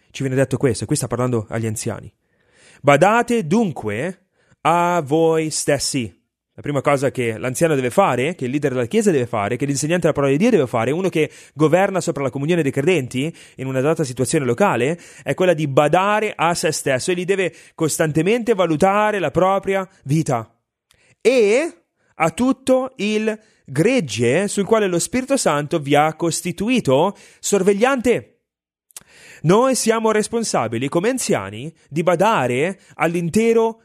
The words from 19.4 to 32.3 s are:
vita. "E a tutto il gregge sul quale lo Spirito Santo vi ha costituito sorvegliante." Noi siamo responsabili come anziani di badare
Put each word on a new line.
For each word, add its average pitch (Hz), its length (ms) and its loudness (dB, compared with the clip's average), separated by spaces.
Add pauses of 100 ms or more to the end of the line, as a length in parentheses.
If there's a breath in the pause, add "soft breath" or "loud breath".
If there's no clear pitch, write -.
vita. 135 520 -2 (640 soft breath)
"E 247 560 2 (380)
a 160 160 0
tutto 254 680 0
il 214 380 -2 (280 soft breath)
gregge 147 840 0
sul 196 180 -2
quale 214 220 2
lo 175 140 0
Spirito 254 360 -2
Santo 151 440 0
vi 139 160 0
ha 151 180 4
costituito 175 1000 0 (240 loud breath)
sorvegliante." 202 1000 0 (1000 loud breath)
Noi 233 320 4
siamo 220 380 0
responsabili 156 760 -2
come 175 200 0
anziani 131 640 -4 (140 soft breath)
di 160 160 -4
badare 170 760 0 (160 soft breath)